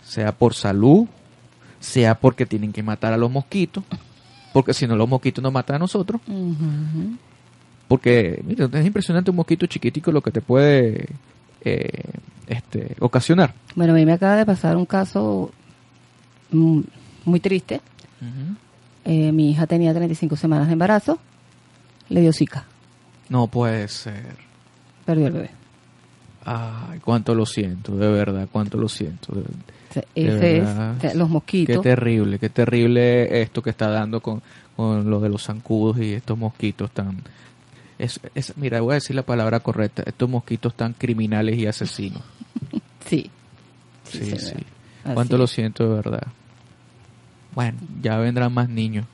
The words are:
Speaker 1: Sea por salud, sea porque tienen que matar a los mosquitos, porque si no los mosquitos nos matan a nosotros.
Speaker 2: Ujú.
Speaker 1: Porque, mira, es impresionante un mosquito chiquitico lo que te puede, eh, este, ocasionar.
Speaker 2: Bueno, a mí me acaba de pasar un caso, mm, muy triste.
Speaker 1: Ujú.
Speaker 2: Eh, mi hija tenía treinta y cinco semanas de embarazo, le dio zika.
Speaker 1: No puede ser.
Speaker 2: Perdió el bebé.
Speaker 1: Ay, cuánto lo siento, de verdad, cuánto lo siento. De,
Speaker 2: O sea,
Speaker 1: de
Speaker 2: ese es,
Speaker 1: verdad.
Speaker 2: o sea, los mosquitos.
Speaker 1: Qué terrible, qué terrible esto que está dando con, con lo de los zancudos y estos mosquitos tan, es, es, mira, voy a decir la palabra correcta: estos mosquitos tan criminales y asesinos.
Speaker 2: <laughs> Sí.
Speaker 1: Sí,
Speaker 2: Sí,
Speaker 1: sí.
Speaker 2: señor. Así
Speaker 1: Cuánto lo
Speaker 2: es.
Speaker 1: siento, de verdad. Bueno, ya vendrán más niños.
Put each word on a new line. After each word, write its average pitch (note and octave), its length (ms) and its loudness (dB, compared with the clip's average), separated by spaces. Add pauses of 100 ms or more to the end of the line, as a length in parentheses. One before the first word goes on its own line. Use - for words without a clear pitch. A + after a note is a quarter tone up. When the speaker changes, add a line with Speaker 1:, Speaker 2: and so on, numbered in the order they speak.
Speaker 1:
Sea G#2+ 280 -2
por A#2 220 4
salud, A#2+ 520 4 (720)
sea A2+ 380 2
porque B2+ 280 4
tienen G#2+ 280 -4
que G#2+ 100 -8
matar G#2+ 300 -2
a A2+ 40 2
los A#2+ 140 2
mosquitos, E3+ 540 -4 (680)
porque C3+ 200 4
si C3+ 140 0
no A2+ 100 2
los A2+ 120 4
mosquitos B2+ 340 0
nos C3 100 0
matan C3+ 240 -2
a - 40 -2
nosotros. G3 460 -2
Speaker 2:
Ujú. D#3+ 920 -4 (720)
Speaker 1:
Porque, A#2+ 580 2
mira, G3 280 -2
es D#3 140 2
impresionante F#3 440 0
un F3+ 60 0
mosquito E3+ 300 0
chiquitico D3+ 440 -2
lo D3 120 2
que - 80 -2
te A2 100 -2
puede, B2+ 680 4 (580)
eh, - 380 -4 (440)
este, - 520 -8
ocasionar. C3+ 560 4 (200)
Speaker 2:
Bueno, E3+ 180 4
a E3 40 6
mí D#3+ 100 8
me E3 80 6
acaba G3 220 2
de G#3+ 100 4
pasar F3 300 2
un F3+ 100 0
caso, G3 680 -2 (1000)
mm, D#3+ 300 4 (460)
muy E3+ 140 2
triste. G3 400 -2 (400)
Speaker 1:
Ujú. C3 360 -10 (480)
Speaker 2:
Eh, D#3 280 2
mi D#3 180 4
hija D#3 160 2
tenía E3+ 280 2
treinta E3+ 180 0
y D#3+ 40 -4
cinco D#3 180 -2
semanas D3+ 320 2
de E3 60 2
embarazo, G3+ 460 2 (880)
le F3+ 140 4
dio D#3+ 100 6
zika. - 320 -2 (640)
Speaker 1:
No B2 180 2
puede A2 420 0
ser. A2 460 -14 (680)
Speaker 2:
Perdió D#3 240 2
el E3+ 60 0
bebé. - 160 -6 (960)
Speaker 1:
Ay, A#2 560 -8
cuánto A2+ 340 0
lo A2+ 100 2
siento, G2+ 520 -6
de G#2 140 2
verdad, G2+ 400 0
cuánto G#2+ 280 -4
lo A2 100 0
siento. - 460 -8
De, G2 80 -4
Speaker 2:
O - 500 -16
sea, - 100 -6 (120)
Speaker 1:
de D#3+ 120 0
Speaker 2:
ese E3 320 4
es, E3+ 60 2
Speaker 1:
verdad. - 320 -2
Speaker 2:
o - 40 -6
sea, - 140 -2
los E3 140 2
mosquitos. D#3 480 0
Speaker 1:
Qué G3 60 2
terrible, A#2 560 2
qué A2 100 -2
terrible A#2+ 960 4
esto A2+ 200 -6
que A2+ 80 -4
está G#2+ 200 -2
dando A2 300 -2
con, A2 220 -8 (340)
con G#2+ 340 0
lo G#2 100 2
de G#2+ 80 0
los G#2 160 -2
zancudos A2 540 0
y G#2+ 160 -2
estos A2 240 -6
mosquitos G#2+ 520 -6
tan, F#2+ 280 -6 (800)
es, - 200 -6 (160)
es, - 220 -8
mira, A#2+ 240 -4
voy A#2 120 0
a - 20 0
decir C3+ 200 -4
la C3 100 -4
palabra A#2 360 0
correcta: - 460 -4
estos B2 240 -4
mosquitos A#2 440 -4
tan A#2 200 -6
criminales A2 640 0
y A2 80 -2
asesinos. G2+ 560 -6 (500)
Speaker 2:
<laughs> - 80 -6 (260)
Sí. - 240 -4 (760)
Speaker 1:
Sí, - 140 -16
Speaker 2:
Sí, - 120 -8
Speaker 1:
sí. G2+ 80 -6
Speaker 2:
señor. - 260 -10 (400)
Así C3+ 100 -4
Speaker 1:
Cuánto A#2+ 240 0
lo B2+ 60 4
Speaker 2:
es. A#2+ 60 0
Speaker 1:
siento, A2 380 -2
de A2 80 0
verdad. G#2+ 260 -4 (1300)
Bueno, A#2+ 240 -4 (240)
ya A2 160 0
vendrán A#2+ 360 0
más A#2+ 140 0
niños. A2 460 -4